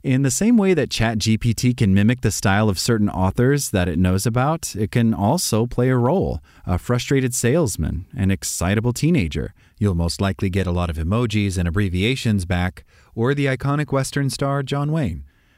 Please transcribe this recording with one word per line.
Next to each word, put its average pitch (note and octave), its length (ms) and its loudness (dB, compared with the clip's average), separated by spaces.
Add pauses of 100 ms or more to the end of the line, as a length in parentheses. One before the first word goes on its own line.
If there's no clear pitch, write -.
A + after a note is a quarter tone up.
In C3+ 200 2
the C3+ 80 2
same A3+ 260 2
way F#3+ 160 4
that C#3 160 2
Chat A2+ 300 0
G A2 180 2
P A2+ 160 0
T B2 220 0
can G#2 180 2
mimic G#2+ 300 4
the G#2+ 80 2
style G#2 400 2
of F#2 80 -2
certain G#2+ 320 0
authors B2 640 0
that F2+ 140 2
it F2 120 -2
knows F#2 260 2
about, B2+ 500 -2
it G#2+ 160 -2
can A2+ 220 2
also A2+ 540 0
play B2 240 0
a C3 80 2
role, B2 420 0 (240)
a F#2 140 -2
frustrated B2 560 0
salesman, A2+ 720 -2 (100)
an F#2+ 140 0
excitable G#2 640 -2
teenager. F2+ 580 0 (260)
You'll G#2 160 0
most E2+ 280 0
likely G2 260 0
get F2+ 180 0
a F2+ 60 -2
lot F2 160 0
of D#2+ 80 -4
emojis G2+ 640 -2
and F2 100 0
abbreviations G2+ 760 0
back, F2+ 400 -2 (280)
or A#2+ 200 0
the C#3+ 100 -2
iconic C#3 480 -2
Western C3+ 380 -2
star C#3 320 -2
John C#3+ 280 -4
Wayne. G2+ 340 -4 (340)